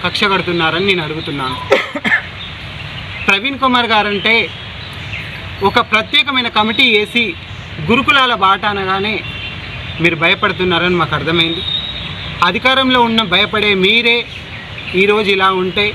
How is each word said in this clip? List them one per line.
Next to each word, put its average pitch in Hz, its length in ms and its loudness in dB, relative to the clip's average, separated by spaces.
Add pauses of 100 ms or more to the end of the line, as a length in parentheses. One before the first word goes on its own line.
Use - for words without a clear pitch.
కక్ష 180 180 -2 (100)
కడుతున్నారని 170 580 0
నేను 180 160 2
అడుగుతున్నాను. 147 520 -4 (1700)
ప్రవీణ్ 226 360 0
కుమార్ 247 300 2
గారంటే 208 420 2 (1300)
ఒక 240 100 2 (140)
ప్రత్యేకమైన 254 640 0
కమిటీ 220 280 2 (100)
వేసి 208 280 2 (680)
గురుకులాల 254 440 4 (100)
బాట 190 200 4 (100)
అనగానే 196 420 -2 (840)
మీరు 160 220 2
భయపడుతున్నారని 180 760 2
మాకు 151 180 0
అర్థమైంది. 165 440 0 (840)
అధికారంలో 254 600 2
ఉన్న 226 120 2 (120)
భయపడే 208 380 2 (140)
మీరే 233 320 4 (880)
ఈరోజు 202 340 4
ఇలా 190 120 4 (140)
ఉంటే 196 300 0